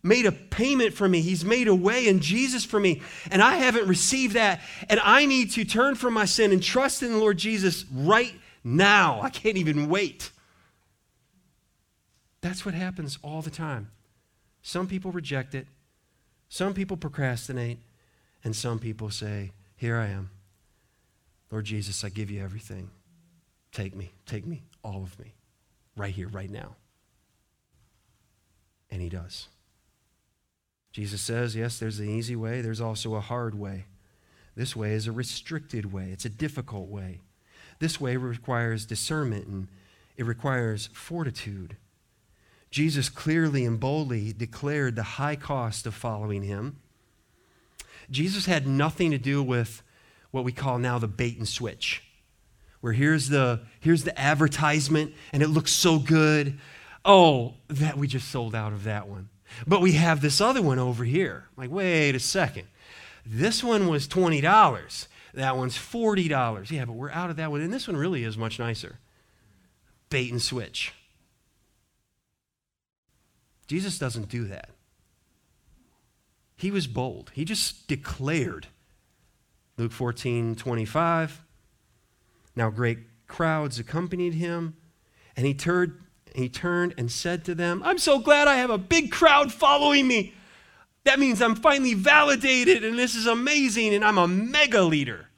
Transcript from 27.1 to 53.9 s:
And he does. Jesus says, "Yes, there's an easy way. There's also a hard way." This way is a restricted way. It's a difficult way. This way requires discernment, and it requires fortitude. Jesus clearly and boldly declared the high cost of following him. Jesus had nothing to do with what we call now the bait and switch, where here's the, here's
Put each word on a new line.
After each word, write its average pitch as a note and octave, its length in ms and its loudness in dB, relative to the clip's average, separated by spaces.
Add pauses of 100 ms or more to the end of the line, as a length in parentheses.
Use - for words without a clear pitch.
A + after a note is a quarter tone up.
And F#2 120 -8
he F2 60 -6
does. F2+ 400 -12 (1400)
Jesus G#2 300 -8
says, A#2 340 -4
"Yes, A#2 240 -6
there's A2 180 -6
an G#2 100 -6
easy A#2 280 -6
way. A2+ 240 -6
There's A2+ 200 -8
also A2+ 340 -6
a G#2+ 60 -4
hard A#2 360 -6
way." G2 300 -10 (680)
This A#2+ 220 -8
way G#2+ 160 -4
is A2 160 -4
a A2+ 40 -6
restricted A#2+ 800 -8
way. F#2+ 200 -10
It's F#2+ 140 -12
a - 20 -6
difficult G#2+ 600 -10
way. F#2+ 340 -12 (580)
This D#3+ 200 -4
way B2+ 160 -4
requires A#2 720 -4
discernment, A2+ 600 -6
and F#2+ 200 -8 (480)
it B2+ 80 -6
requires A#2 680 -4
fortitude. A2+ 840 -10 (920)
Jesus C#3+ 380 0
clearly D#3 560 0
and A#2 160 -2
boldly B2+ 520 -4
declared B2+ 600 -4
the A2 80 -6
high C#3+ 340 -6
cost B2+ 500 -6
of G#2+ 80 -8
following G#2+ 500 -6
him. G#2 320 -8 (1300)
Jesus F#3 380 -4
had D#3 200 0
nothing D3+ 440 0
to C#3+ 80 0
do C#3 240 0
with A#2+ 400 -2 (480)
what C3 140 -4
we B2 80 -4
call B2+ 260 -4
now B2 200 0
the A2+ 100 -2
bait A#2+ 300 -4
and A2 100 -6
switch, - 540 -6 (760)
where A#2 120 -2
here's C#3 360 2
the, B2+ 320 2 (180)
here's E3 240 4